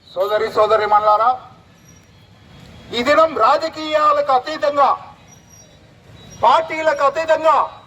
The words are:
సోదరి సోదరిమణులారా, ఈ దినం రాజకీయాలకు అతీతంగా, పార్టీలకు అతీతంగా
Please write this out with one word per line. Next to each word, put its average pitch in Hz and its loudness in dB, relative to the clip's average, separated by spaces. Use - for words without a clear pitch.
సోదరి 208 -2
సోదరిమణులారా, 214 2
ఈ 240 -4
దినం 302 2
రాజకీయాలకు 302 0
అతీతంగా, 285 0
పార్టీలకు 311 0
అతీతంగా 311 0